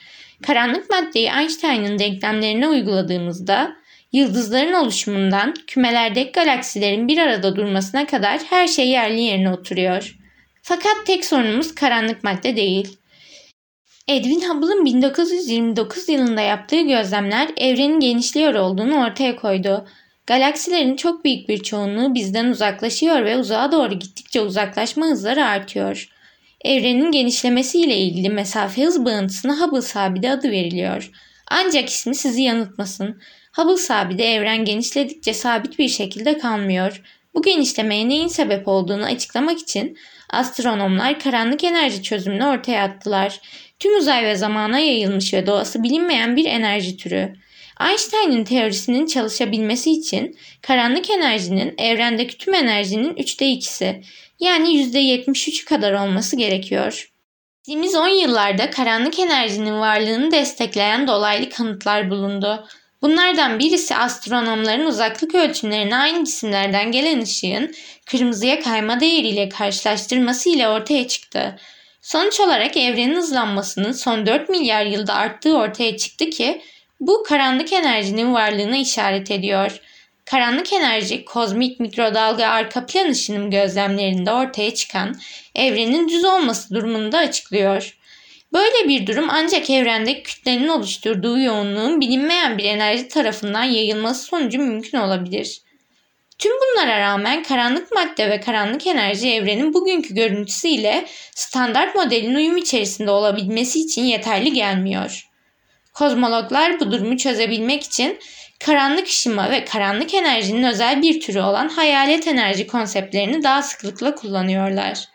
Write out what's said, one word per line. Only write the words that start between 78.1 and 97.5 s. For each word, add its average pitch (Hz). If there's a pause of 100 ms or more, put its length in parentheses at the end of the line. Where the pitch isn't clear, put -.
varlığına 214
işaret 196
ediyor. 196 (460)
Karanlık 262
enerji, 226
kozmik 240
mikrodalga 220
arka 226
plan 370
ışınım 208
gözlemlerinde 196
ortaya 262
çıkan 202 (400)
evrenin 247
düz 339
olması 339
durumunu 214
da 302
açıklıyor. 196 (560)
Böyle 415
bir 247
durum 247
ancak 320
evrendeki 247
kütlenin 254
oluşturduğu 226
yoğunluğun 220
bilinmeyen 269
bir 202
enerji 214
tarafından 214
yayılması 220
sonucu 262
mümkün 247
olabilir. 190 (800)
Tüm 415
bunlara 453
rağmen 202
karanlık 254